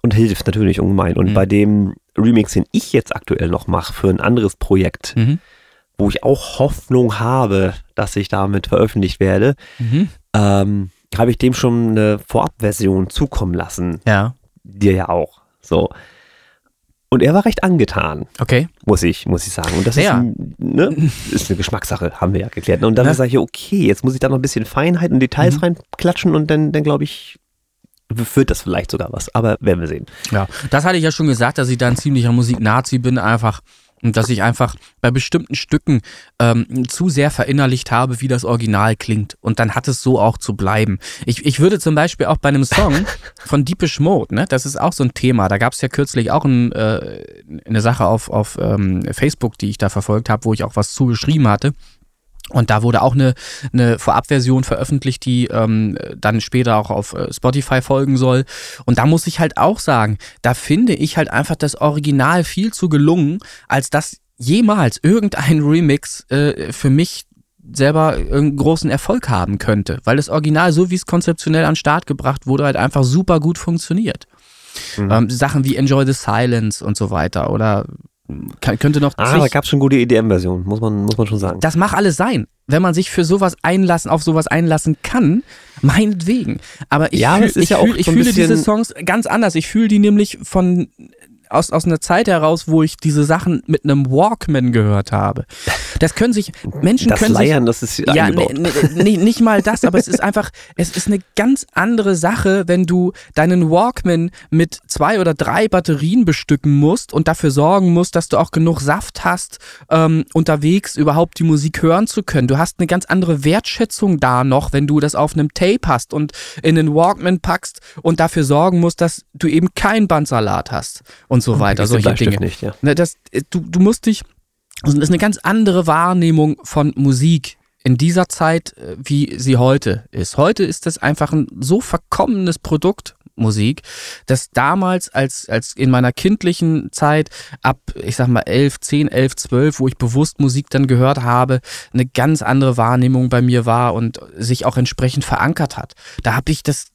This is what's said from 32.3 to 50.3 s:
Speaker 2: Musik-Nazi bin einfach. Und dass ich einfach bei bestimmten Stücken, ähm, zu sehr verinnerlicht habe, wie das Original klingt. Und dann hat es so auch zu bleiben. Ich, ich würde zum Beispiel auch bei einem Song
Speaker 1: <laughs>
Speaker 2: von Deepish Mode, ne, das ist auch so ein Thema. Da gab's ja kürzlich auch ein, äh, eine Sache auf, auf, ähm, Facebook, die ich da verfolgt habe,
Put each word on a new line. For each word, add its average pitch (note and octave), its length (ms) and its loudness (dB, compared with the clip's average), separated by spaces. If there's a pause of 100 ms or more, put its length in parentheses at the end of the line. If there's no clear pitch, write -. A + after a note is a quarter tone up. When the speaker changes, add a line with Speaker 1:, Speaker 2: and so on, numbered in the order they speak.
Speaker 2:
Musik-Nazi A#2+ 640 0
bin B2+ 200 0
einfach. A2 420 0 (420)
Und A2 160 0
dass A2 100 0
ich G#2+ 140 0
einfach A#2 340 0 (240)
bei A#2+ 100 2
bestimmten C3 440 -2
Stücken, D3 480 -2 (360)
ähm, A#2+ 480 0
zu F3 220 -2
sehr C#3 220 2
verinnerlicht C3+ 600 0
habe, B2 300 -2
wie C3 80 -4
das B2 160 -2
Original A2+ 500 0
klingt. G#2+ 460 -4
Und - 180 -2
dann A2 160 0
hat B2+ 140 -4
es C3 140 -4
so B2+ 180 2
auch A2+ 160 2
zu - 180 -8
bleiben. G2+ 440 -2 (260)
Ich, - 220 -4
ich C#3 140 0
würde F#3+ 200 4
zum D#3 140 0
Beispiel D3+ 320 0
auch D#3 100 0
bei C#3+ 140 0
einem C3+ 140 2
Song G3 300 2
Speaker 1:
<laughs> - 480 -6
Speaker 2:
von C#3+ 220 0
Deepish D#3+ 340 -4
Mode, D#3 360 0
ne, B2 120 0
das C3 200 -2
ist C#3 120 -10
auch D#3+ 140 0
so - 100 -4
ein B2+ 120 0
Thema. A#2+ 340 2
Da A#2 80 0
gab's A2+ 240 -2
ja C3+ 80 -2
kürzlich C3 420 -2
auch D3 140 0
ein, A#2+ 280 2
äh, G#1 520 -4 (420)
eine A2 140 -2
Sache A#2 240 0
auf, A2 240 0
auf, - 320 -4
ähm, G2 420 0 (100)
Facebook, C3 440 -4
die G2+ 140 -6
ich A2 80 -8
da G2+ 100 -2
verfolgt G#2 400 -2
habe, A2 160 -2